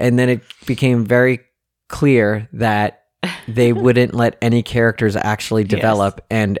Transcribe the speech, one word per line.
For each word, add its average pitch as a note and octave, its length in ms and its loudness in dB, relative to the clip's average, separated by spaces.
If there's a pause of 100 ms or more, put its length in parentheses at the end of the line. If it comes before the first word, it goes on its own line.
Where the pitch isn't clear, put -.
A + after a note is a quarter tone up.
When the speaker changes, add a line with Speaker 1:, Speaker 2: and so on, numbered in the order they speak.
Speaker 1:
and B2 180 2
then B2+ 100 2
it B2 140 0 (240)
became B2 380 0
very B2 340 2 (500)
clear A2 640 0
that G#2+ 500 -2 (180)
Speaker 2:
<laughs> - 240 -10
Speaker 1:
they A#2+ 260 2
wouldn't A#2+ 420 2
let A#2 280 0
any A#2 220 2
characters A#2 500 0
actually G#2+ 480 -2
Speaker 2:
Yes. G2+ 80 -2
Speaker 1:
develop, G#2 580 -2
and G#2 320 -2